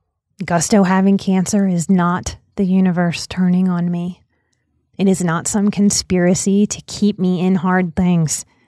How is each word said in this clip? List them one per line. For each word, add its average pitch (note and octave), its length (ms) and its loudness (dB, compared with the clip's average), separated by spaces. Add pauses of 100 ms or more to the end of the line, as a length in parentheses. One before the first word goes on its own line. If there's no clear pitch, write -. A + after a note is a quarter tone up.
(440)
Gusto F3 380 2
having F#3+ 340 2
cancer F#3+ 520 0
is E3+ 200 -2
not F3+ 500 0 (180)
the G3+ 80 -2
universe F3+ 640 0
turning F3+ 400 0
on F3 200 -2
me. F3 360 -6 (760)
It G3 80 0
is F#3+ 160 2
not E3+ 240 -2
some G#3 240 0
conspiracy G3 960 2
to - 160 -12
keep - 380 -4
me F3+ 200 0
in F#3 140 2
hard F#3 400 0
things. F3 500 0 (240)